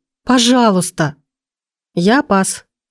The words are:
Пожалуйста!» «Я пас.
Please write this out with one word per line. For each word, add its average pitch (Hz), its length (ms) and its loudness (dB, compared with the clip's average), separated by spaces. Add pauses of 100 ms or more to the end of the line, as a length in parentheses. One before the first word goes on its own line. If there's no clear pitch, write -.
(260)
Пожалуйста!» 233 920 0 (760)
«Я 220 300 0
пас. - 420 -4 (260)